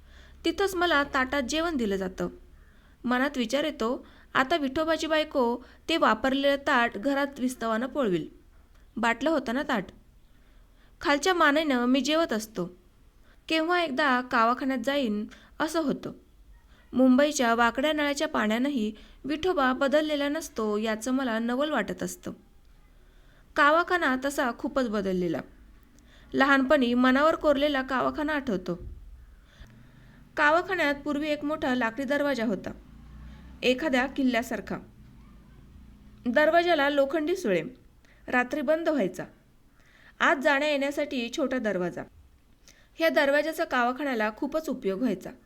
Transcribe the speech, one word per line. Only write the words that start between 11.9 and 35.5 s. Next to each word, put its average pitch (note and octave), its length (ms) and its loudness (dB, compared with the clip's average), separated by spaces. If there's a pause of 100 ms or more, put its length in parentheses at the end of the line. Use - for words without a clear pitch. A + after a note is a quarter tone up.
जेवत D#4 320 0
असतो. F#3+ 460 -6 (680)
केव्हा D#4+ 340 2
एकदा C4+ 380 0
कावाखान्यात B3+ 580 0
जाईन A3+ 480 -2 (340)
असं D#4 200 0
होतं. C#4 320 -2 (800)
मुंबईच्या C4 600 4
वाकड्या A#3+ 380 2
नळाच्या D4 360 0
पाण्यानंही A#3 640 0 (320)
विठोबा D4+ 480 0
बदललेला C#4+ 560 0
नसतो A3+ 500 -4
याचं A3 320 -4
मला B3+ 280 0
नवल B3 320 -2
वाटत G#3 320 -4
असतं. - 300 -8 (1200)
कावाखाना D#4+ 680 4
तसा C#4+ 340 -2
खूपच C4 300 -2
बदललेला. F#3 520 -2 (920)
लहानपणी C4+ 640 4
मनावर B3+ 400 4
कोरलेला D4 480 2
कावाखाना C4 500 -2
आठवतो. F#3+ 500 -4 (1500)
कावाखान्यात D#4+ 580 2
पूर्वी C#4+ 340 -4
एक D4 160 -2
मोठा D4+ 300 -2
लाकडी A#3 300 -2
दरवाजा C4+ 400 -2
होता, G3+ 260 -4 (920)
एखाद्या B3+ 440 2
किल्ल्यासारखा. A#3 680 -2 (1500)